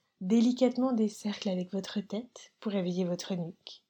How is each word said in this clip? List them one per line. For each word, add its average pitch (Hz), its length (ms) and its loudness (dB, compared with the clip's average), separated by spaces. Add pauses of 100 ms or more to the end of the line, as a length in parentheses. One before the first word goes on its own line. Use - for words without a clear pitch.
(200)
délicatement 247 720 4
des 220 160 2
cercles 208 400 -6
avec 180 240 -2
votre 190 280 -4
tête - 600 -10
pour 220 120 -4
réveiller 180 320 0
votre 175 300 -2
nuque. - 560 -8